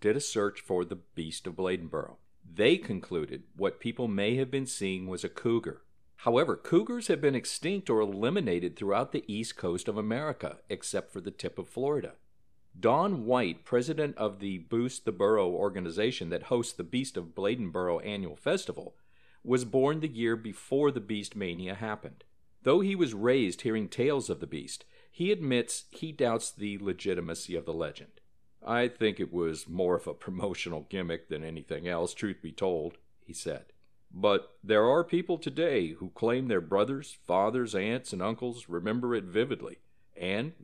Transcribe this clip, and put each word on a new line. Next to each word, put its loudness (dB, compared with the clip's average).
did 6
a 0
search 0
for 0
the -6
beast -6
of -8
Bladenboro. -2
They 6
concluded -4
what -2
people -4
may 2
have -2
been -2
seeing -4
was -6
a -6
cougar. -2
However, 4
cougars 2
have 2
been 4
extinct -4
or 6
eliminated 0
throughout 0
the -4
east -6
coast -2
of -2
America, -4
except -6
for -8
the -8
tip -8
of -10
Florida. -2
Don 4
White, 2
president 0
of -2
the -4
Boost -2
the 2
Burrow 6
organization 0
that -2
hosts 0
the -6
Beast -4
of -6
Bladenboro 0
annual -6
festival, -4
was 2
born 2
the -2
year 0
before 0
the -4
beast -4
mania -4
happened. -8
Though 6
he 2
was 2
raised 2
hearing 0
tales 0
of -4
the -6
beast, -10
he -2
admits 0
he -8
doubts 0
the -6
legitimacy -2
of -4
the -4
legend. -6
"I 2
think 0
it -4
was -2
more 2
of -4
a -6
promotional -6
gimmick -4
than -4
anything -6
else, 0
truth -4
be -10
told," 0
he -18
said. -6
"But 2
there 6
are 4
people 0
today 0
who -10
claim 0
their 2
brothers, 0
fathers, 2
aunts, -2
and -4
uncles -4
remember 0
it -2
vividly, -2
and -2